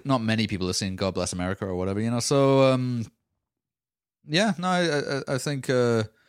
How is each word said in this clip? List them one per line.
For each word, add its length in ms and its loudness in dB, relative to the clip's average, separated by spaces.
not 160 2
many 260 0
people 200 -2
have 100 -2
seen 180 -4
God 200 -2
Bless 180 -2
America 320 -4
or 100 -4
whatever, 240 -2
you 120 -2
know. 100 -2
So, 500 4
um, 340 -2
yeah, 300 2
no, 100 -4
I, 640 0
I, 40 0
I 20 0
think, 320 -4
uh, 340 4